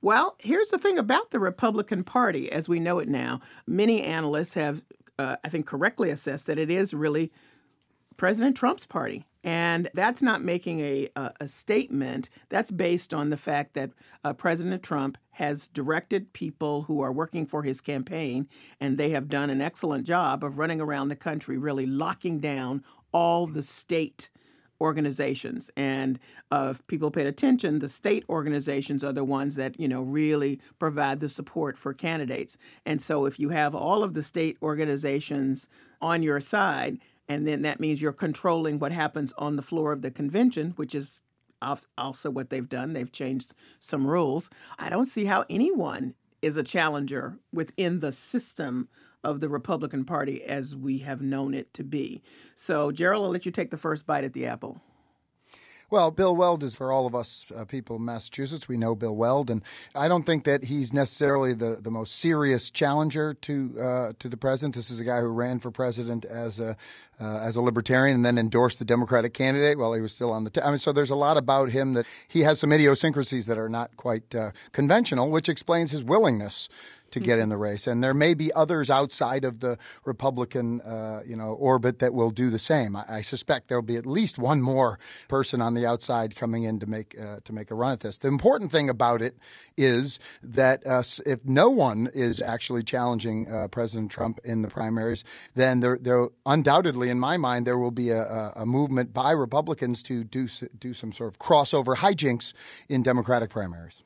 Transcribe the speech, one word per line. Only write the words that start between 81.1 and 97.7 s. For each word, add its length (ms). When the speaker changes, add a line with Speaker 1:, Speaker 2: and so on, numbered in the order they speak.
Speaker 2:
you 120
know, 160
orbit 460
that 140
will 180
do 180
the 100
same. 360
I, 120
I 140
suspect 480
there'll 140
be 120
at 120
least 300
one 240
more 380
person 320
on 140
the 100
outside 500
coming 280
in 160
to 80
make, 300
uh, 280
to 80
make 180
a 40
run 180
at 80
this. 160
The 100
important 440
thing 180
about 320
it 160
is 420
that, 420
uh, 140
s-, 260
if 200
no 240
one 440
is 280
actually 420
challenging, 640
uh, 200
President 420
Trump 320
in 200
the 40
primaries, 560
then 280
there, 200
there 260
undoubtedly, 640
in 100
my 180
mind, 300
there 100